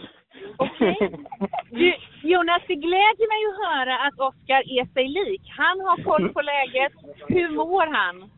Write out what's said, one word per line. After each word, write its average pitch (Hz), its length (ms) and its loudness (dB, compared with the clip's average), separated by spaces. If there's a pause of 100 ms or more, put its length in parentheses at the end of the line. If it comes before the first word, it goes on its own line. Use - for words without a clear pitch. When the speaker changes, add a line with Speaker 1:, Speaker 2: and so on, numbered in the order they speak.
(560)
Speaker 1:
Okej. 214 420 2
Speaker 2:
<laughs> 202 120 2 (600)
Speaker 1:
Du, 330 240 -2 (280)
Jonas, 349 460 2
det 370 60 -2
glädjer 381 540 2
mig 427 220 0
att 381 180 -4
höra 254 380 -2
att 285 140 -4
Oskar 262 420 2 (180)
är 254 120 -6
sig 262 160 0
lik. 294 340 -4 (140)
Han 339 240 2
har 370 240 0
koll 302 280 2
på - 80 0
läget. 277 520 0 (360)
Hur 349 200 2
mår 320 380 2
han? 196 520 -2